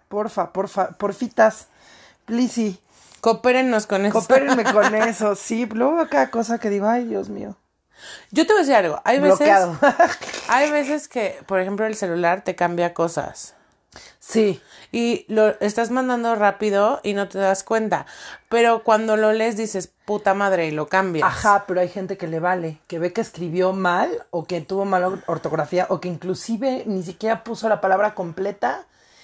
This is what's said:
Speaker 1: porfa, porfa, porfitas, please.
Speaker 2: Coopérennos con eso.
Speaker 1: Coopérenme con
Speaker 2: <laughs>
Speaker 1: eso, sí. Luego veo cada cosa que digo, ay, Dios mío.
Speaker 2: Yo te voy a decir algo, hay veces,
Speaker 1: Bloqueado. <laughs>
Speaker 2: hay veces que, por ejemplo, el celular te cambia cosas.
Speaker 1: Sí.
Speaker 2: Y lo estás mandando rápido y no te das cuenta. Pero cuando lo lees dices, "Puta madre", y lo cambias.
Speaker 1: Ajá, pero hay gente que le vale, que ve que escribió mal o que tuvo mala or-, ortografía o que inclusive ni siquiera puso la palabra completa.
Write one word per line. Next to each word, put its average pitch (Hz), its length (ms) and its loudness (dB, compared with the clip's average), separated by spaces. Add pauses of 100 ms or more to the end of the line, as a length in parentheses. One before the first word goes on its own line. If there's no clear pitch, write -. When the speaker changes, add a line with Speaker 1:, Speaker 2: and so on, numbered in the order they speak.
Speaker 1:
porfa, 202 440 -4
porfa, 190 400 -2
porfitas, 220 760 0 (580)
please. 233 540 -2 (420)
Speaker 2:
Coopérennos 247 680 2
con 196 200 0
eso. 208 120 0
Speaker 1:
Coopérenme 262 460 4
con 226 300 4
Speaker 2:
<laughs> - 0 -
Speaker 1:
eso, 214 400 0
sí. 226 320 -4
Luego 240 300 0
veo 330 120 0
cada 269 220 2
cosa 226 280 -4
que 214 120 -4
digo, 202 180 0
ay, 240 160 0
Dios 202 240 -6
mío. 202 260 -12 (760)
Speaker 2:
Yo - 160 2
te 427 80 4
voy 415 60 4
a 330 40 2
decir 269 120 4
algo, 170 280 2
hay 254 140 2
veces, 277 220 6
Speaker 1:
Bloqueado. 190 360 4 (380)
<laughs> - 340 -12
Speaker 2:
hay 277 220 4
veces 294 360 -2
que, 214 400 -4
por 190 140 0
ejemplo, 196 240 -2
el 220 100 -4
celular 175 480 0
te 185 140 -4
cambia 175 380 0
cosas. - 580 -4 (680)
Speaker 1:
Sí. 214 420 0 (320)
Speaker 2:
Y 233 360 -2
lo 214 200 4 (120)
estás 226 300 -2
mandando 247 440 0
rápido 208 680 2
y 202 120 -2
no 202 140 -2
te 190 100 -8
das 190 240 0
cuenta. 220 440 -2 (420)
Pero 233 360 2
cuando 220 320 2
lo 214 160 4
lees 220 240 0
dices, 208 340 -6 (160)
"Puta 202 280 0
madre", 190 320 0
y 156 40 -4
lo 151 180 -4
cambias. 180 380 0
Speaker 1:
Ajá, 202 400 2
pero 180 140 0
hay 175 80 2
gente 190 280 -8
que 180 100 -8
le 160 140 -4
vale, 170 460 -4
que 170 120 -10
ve 175 140 -2
que 226 80 -4
escribió 180 520 -2
mal 190 580 -2
o 165 140 -6
que 175 160 -6
tuvo 190 240 -4
mala 185 240 0
or-, 190 180 -6
ortografía 160 640 -2
o 175 100 -2
que 180 80 -8
inclusive 196 800 -4
ni 190 160 -4
siquiera 214 420 -4
puso 226 240 -6
la 208 120 2
palabra 196 340 2
completa. 190 720 -6 (380)